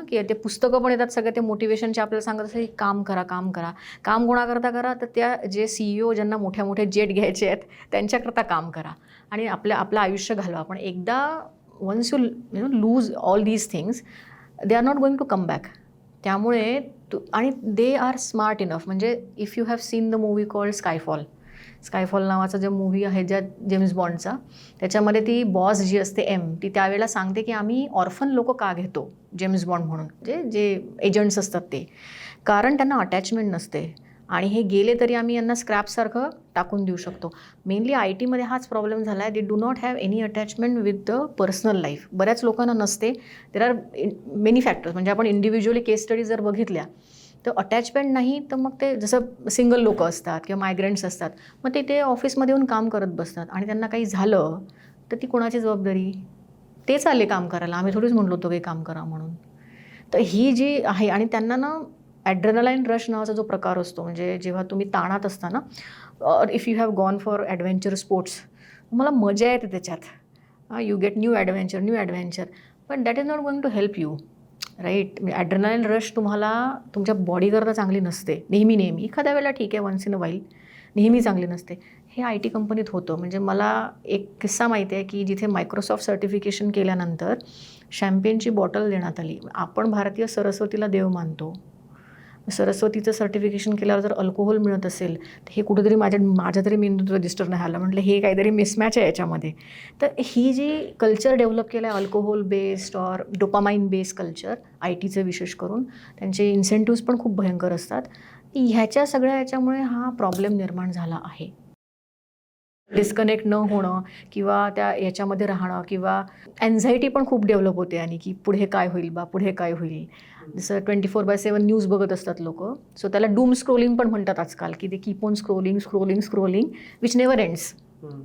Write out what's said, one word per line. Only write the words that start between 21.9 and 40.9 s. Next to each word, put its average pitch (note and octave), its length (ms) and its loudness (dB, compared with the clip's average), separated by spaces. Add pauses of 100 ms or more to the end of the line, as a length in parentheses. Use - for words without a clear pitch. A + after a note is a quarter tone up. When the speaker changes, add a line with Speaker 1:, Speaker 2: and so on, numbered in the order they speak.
Speaker 1:
नावाचा F#3+ 300 0
जो G3 120 -2
मूव्ही F#3+ 340 0
आहे F#3+ 200 0
ज्या F#3+ 160 0
जेम्स F#3+ 540 0
बॉन्डचा, F3 380 -2 (480)
त्याच्यामध्ये G#3 480 2
ती A#3+ 160 2
बॉस F#3+ 360 4
जी F#3+ 180 2
असते G3 240 0
एम, E3+ 420 -2
ती G3+ 60 -4
त्यावेळेला G3 380 2
सांगते G3 340 -2
की A3 100 -6
"आम्ही A3+ 360 -2
ऑर्फन F#3 400 -2
लोकं B3 260 2
का G3+ 200 -2
घेतो F3 400 -6 (240)
जेम्स F#3 280 0
बॉन्ड F3 200 -2
म्हणून?" D#3+ 200 -6
म्हणजे C4 440 -8
जे G#3 380 0 (140)
एजंट्स G3+ 380 2
असतात F#3 220 -2
ते, C#3+ 260 -10 (580)
कारण G#3+ 320 4
त्यांना C4+ 180 2
अटॅचमेंट G3 600 0
नसते D#3+ 540 -8 (200)
आणि F#3 180 0
हे G#3+ 140 2
गेले G3+ 380 4
तरी A#3+ 140 4
आम्ही A#3 220 0
यांना A#3 200 0
स्क्रॅपसारखं A3+ 760 -2 (260)
टाकून G3 300 -2
देऊ F#3 100 -2
शकतो. F3 360 -10 (360)
Mainly A3 260 0
आयटीमध्ये B3 520 0
हाच B3+ 220 -6
प्रॉब्लेम A3 360 -2
झाला G3+ 200 -2
आहे, G#3+ 80 -4
they G#3 220 -2
do G#3+ 80 2
not B3 140 0
have B3 200 -4
any G3+ 260 -2
attachment G#3+ 600 -2
with G3+ 160 0 (140)